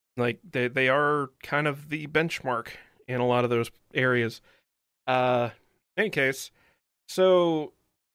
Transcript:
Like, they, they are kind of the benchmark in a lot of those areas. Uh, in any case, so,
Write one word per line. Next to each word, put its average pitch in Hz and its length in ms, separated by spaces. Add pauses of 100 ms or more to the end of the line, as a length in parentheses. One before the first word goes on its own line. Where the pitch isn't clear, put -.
(160)
Like, 120 220 (120)
they, 123 180
they 127 200
are 147 400 (140)
kind 147 240
of 147 240
the 156 160
benchmark 143 640 (400)
in 127 120
a 123 60
lot 123 180
of 120 60
those 117 200 (240)
areas. 123 460 (640)
Uh, 123 440 (460)
in 196 60
any 214 80
case, 135 400 (580)
so, 175 640 (420)